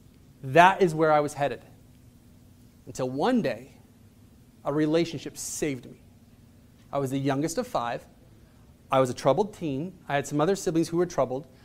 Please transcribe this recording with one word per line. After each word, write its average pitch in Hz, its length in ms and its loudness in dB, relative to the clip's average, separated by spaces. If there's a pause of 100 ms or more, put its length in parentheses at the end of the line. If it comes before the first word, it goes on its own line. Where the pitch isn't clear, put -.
(420)
That 170 380 6
is 170 140 2
where 156 180 4
I 151 80 6
was 147 140 -4
headed. 131 280 -4 (1200)
Until 131 240 -6
one 190 320 0
day, 127 300 -6 (920)
a 147 80 -2
relationship 151 640 0
saved - 480 -6
me. - 160 -20 (920)
I 143 80 -4
was 135 120 -2
the 139 80 -2
youngest 139 400 -2
of 240 80 -4
five. 123 400 -6 (840)
I 131 80 4
was 131 120 4
a 117 40 -8
troubled 160 380 0
teen. 160 400 -6 (160)
I 143 60 -2
had 143 120 -2
some 147 140 -2
other 185 160 2
siblings 165 320 -2
who 165 80 -6
were 175 100 0
troubled. 135 400 -4 (180)